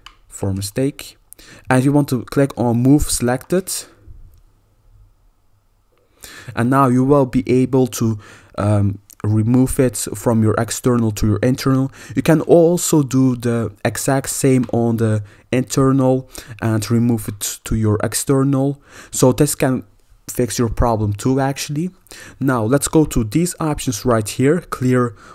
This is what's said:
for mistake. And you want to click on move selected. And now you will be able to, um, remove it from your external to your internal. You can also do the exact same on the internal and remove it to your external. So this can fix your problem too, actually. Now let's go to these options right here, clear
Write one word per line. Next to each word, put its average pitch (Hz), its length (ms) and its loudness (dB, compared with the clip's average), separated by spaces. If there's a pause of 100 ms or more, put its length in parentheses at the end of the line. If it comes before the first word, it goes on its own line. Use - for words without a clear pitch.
(280)
for 98 240 -6
mistake. 117 640 -6 (540)
And 127 140 4
you 139 80 2
want 143 160 2
to 113 160 -4
click 139 340 -2
on 117 240 0
move 143 200 4
selected. 131 720 -2 (2750)
And 120 160 0
now 135 180 4
you 127 160 2
will 139 220 4
be 120 200 -2
able 127 400 2 (120)
to, 113 200 -2 (380)
um, 101 420 0 (240)
remove 113 580 2
it 123 160 0 (180)
from 113 280 0
your 107 160 2
external 117 520 0
to 107 160 -2
your 104 120 2
internal. 131 520 0 (240)
You 139 60 -2
can 160 220 2
also 165 600 4
do 131 340 0
the 117 360 -4 (100)
exact 135 460 -2
same 131 420 2
on 117 280 0
the 110 240 0 (280)
internal 131 800 2 (320)
and 110 300 -2
remove 117 380 0
it - 360 -10
to 113 100 -6
your 107 280 2
external. 135 800 0 (280)
So 127 220 2
this 147 220 0
can 131 300 -2 (440)
fix - 300 -4
your 120 100 0
problem 107 460 0
too, 131 260 -2
actually. 143 480 -4 (500)
Now 131 260 0
let's 135 240 0
go 156 180 4
to 120 180 -2
these 160 340 -2
options 147 460 -4
right 113 240 0
here, 147 320 0
clear 123 560 -2 (180)